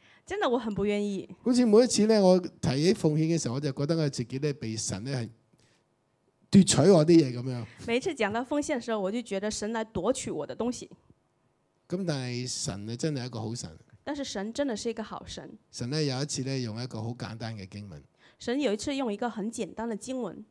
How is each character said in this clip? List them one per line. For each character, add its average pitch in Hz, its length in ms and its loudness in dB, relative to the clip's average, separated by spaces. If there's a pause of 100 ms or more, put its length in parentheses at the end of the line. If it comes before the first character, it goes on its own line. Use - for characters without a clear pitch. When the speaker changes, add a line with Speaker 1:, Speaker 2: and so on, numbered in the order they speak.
(240)
Speaker 1:
真 392 160 -8
的， 349 80 2
我 240 100 2
很 220 160 -6
不 196 100 -2
願 208 200 0
意。 196 240 -6 (140)
Speaker 2:
好 247 100 2
似 247 140 6
每 214 160 8
一 254 40 6
次 214 200 4
呢， 220 160 6
我 185 160 10
提 147 460 0
起 190 100 6
奉 156 200 2
獻 160 220 2
嘅 151 40 0
時 - 80 -2
候， 117 80 -2
我 143 40 -4
就 143 120 -2
覺 143 140 -4
得 165 100 2
我 156 120 2
自 135 160 -4
己 131 140 -6
呢， 147 160 -2
被 113 220 -8
神 101 260 -6
呢， 131 140 -8
係 117 120 -6 (1200)
奪 196 140 10
取 160 260 6
我 160 140 8
啲 170 60 4 (100)
嘢 127 180 2
噉 120 40 -6 (100)
樣。 120 120 -6 (220)
Speaker 1:
每 233 100 0
一 262 40 0
次 330 140 -4
講 208 180 -2
到 233 120 -2
奉 294 180 -2
獻 294 140 -2
嘅 240 40 -4
時 226 120 -6
候， 214 80 -2
我 185 100 -2
就 233 120 -4
覺 190 180 -4
得 208 100 -4
神 214 220 -6
來 220 120 -4
奪 208 280 -2
取 240 180 -6
我 156 160 -6
的 - 100 -12
東 240 160 -2
西。 - 180 -12 (1000)
Speaker 2:
噉 185 180 -4
但 131 240 -2
係 123 180 -4
神 101 380 -6
呢， 113 100 -8
真 156 180 -2
係 123 120 -6
一 - 20 -8
個 120 120 -8
好 113 140 -6
神。 92 160 -10 (340)
Speaker 1:
但 277 100 -6
是 277 80 -6
神 220 300 -8
真 285 140 -2
的 226 100 -4
是 214 120 -6
一 226 60 -4
個 220 80 -8
好 - 240 -12
神。 - 240 -14 (200)
Speaker 2:
神 120 200 -8
呢， 156 120 0
有 135 200 -2
一 - 40 -4
次 131 160 -6
呢， 135 160 -4
用 117 240 -6
一 127 40 -8
個 117 160 -8
好 113 80 -6
簡 120 260 -10
單 113 200 -10
嘅 92 100 -14
經 101 220 -14
文。 76 140 -16 (360)
Speaker 1:
神 254 220 -4
有 233 120 2
一 - 40 -2
次 294 180 -4
用 262 180 -2
一 208 40 -6
個 240 120 -4
很 214 220 -6
簡 220 240 -8
單 226 140 -6
的 220 80 -4
經 254 240 -8
文。 214 300 -8